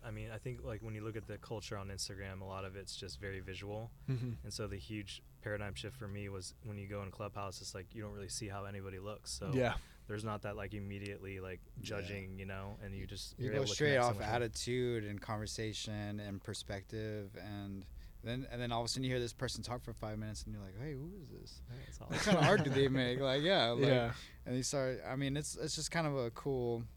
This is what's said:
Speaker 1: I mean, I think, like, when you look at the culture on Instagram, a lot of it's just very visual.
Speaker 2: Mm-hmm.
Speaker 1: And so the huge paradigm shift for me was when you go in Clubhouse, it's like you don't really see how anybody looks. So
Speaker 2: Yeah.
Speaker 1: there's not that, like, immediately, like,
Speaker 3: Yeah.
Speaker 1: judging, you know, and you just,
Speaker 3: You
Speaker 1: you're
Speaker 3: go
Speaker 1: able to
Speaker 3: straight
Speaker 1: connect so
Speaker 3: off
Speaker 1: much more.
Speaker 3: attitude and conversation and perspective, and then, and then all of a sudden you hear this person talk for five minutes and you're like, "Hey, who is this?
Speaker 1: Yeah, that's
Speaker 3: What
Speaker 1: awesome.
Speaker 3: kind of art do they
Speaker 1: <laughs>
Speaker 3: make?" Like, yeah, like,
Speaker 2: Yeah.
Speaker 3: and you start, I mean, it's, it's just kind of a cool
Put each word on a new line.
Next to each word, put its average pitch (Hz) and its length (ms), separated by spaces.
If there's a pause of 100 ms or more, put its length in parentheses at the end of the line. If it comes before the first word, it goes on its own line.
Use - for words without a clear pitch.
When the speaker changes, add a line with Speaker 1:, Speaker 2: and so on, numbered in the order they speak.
Speaker 1:
I 120 60
mean, 107 240
I 123 60
think, 123 240
like, 113 180
when 110 140
you 107 80
look 110 120
at 101 120
the 104 100
culture 107 400
on 98 120
Instagram, 95 520
a 95 40
lot 95 200
of 95 100
it's 95 200
just 92 260
very 98 200
visual. 101 500 (180)
Speaker 2:
Mm-hmm. 123 200 (140)
Speaker 1:
And 107 80
so 110 140
the 98 120
huge 104 440 (220)
paradigm 104 320
shift 104 220
for 104 100
me 101 220
was 95 340
when 104 160
you 98 80
go 101 160
in 95 80
Clubhouse, 101 500
it's 95 140
like 92 180
you 113 80
don't 104 120
really 101 160
see - 180
how 98 180
anybody 98 320
looks. 101 340
So 98 220
Speaker 2:
Yeah. 123 200 (340)
Speaker 1:
there's 107 160
not 107 180
that, 104 160
like, 98 160
immediately, 98 680
like, 92 200 (200)
Speaker 3:
Yeah. 107 40 (180)
Speaker 1:
judging, 95 380
you 98 80
know, 98 360
and 98 120
you 95 100
just, 95 320
Speaker 3:
You 123 80
Speaker 1:
you're 107 80
Speaker 3:
go 107 60
Speaker 1:
able 101 80
to - 80
Speaker 3:
straight 147 140
Speaker 1:
connect 131 160
so 120 40
Speaker 3:
off 107 80
Speaker 1:
much 104 80
more. 107 100
Speaker 3:
attitude 120 680
and 104 180
conversation 104 960
and 98 240
perspective, 107 840 (100)
and 101 460 (380)
then, 123 280
and 120 100
then 117 100
all 117 100
of 117 40
a - 20
sudden 131 160
you 127 60
hear 127 100
this 120 140
person 117 300
talk 120 180
for 117 120
five 107 260
minutes 107 240
and 110 100
you're 104 100
like, 95 160
"Hey, 147 140
who 139 160 (140)
is 123 40 (140)
this? - 260
Speaker 1:
Yeah, - 80 (120)
that's - 120
Speaker 3:
What - 120
Speaker 1:
awesome. 202 240
Speaker 3:
kind - 20
of 151 140
art 196 120
do 143 60
they 139 180
Speaker 1:
<laughs> 131 160
Speaker 3:
make?" 123 160
Like, 139 220
yeah, 156 280
like, 120 140
Speaker 2:
Yeah. 123 280 (340)
Speaker 3:
and 123 100
you 131 60
start, 131 380 (100)
I 131 60
mean, 139 200
it's, 147 200
it's - 200
just 151 140
kind 165 160
of 143 100
a 120 140
cool 120 540 (140)